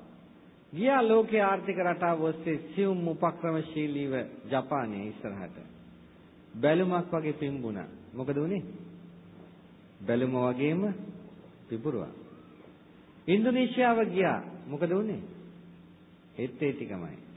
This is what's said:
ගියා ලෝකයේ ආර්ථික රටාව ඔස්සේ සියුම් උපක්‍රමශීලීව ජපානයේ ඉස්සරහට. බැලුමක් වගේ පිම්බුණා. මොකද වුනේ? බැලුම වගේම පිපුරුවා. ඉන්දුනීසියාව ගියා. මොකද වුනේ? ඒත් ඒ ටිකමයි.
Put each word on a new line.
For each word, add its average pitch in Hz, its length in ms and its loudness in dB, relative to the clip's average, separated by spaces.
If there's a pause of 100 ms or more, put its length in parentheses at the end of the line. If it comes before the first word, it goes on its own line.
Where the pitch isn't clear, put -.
(720)
ගියා 247 300 4
ලෝකයේ 220 400 6
ආර්ථික 190 360 2
රටාව 170 440 2
ඔස්සේ 160 460 0
සියුම් 190 380 2
උපක්‍රමශීලීව 156 1080 0 (320)
ජපානයේ 117 640 -2
ඉස්සරහට. 98 480 -10 (960)
බැලුමක් 170 580 2
වගේ 156 240 0
පිම්බුණා. 120 540 -4 (220)
මොකද 131 260 -4
වුනේ? 165 260 -2 (1400)
බැලුම 123 360 0
වගේම 131 480 2 (840)
පිපුරුවා. 113 480 -4 (1120)
ඉන්දුනීසියාව 240 840 4
ගියා. 175 360 2 (220)
මොකද 147 260 -2
වුනේ? 190 320 0 (1120)
ඒත් 127 280 -6
ඒ 143 100 2
ටිකමයි. 87 460 -8 (180)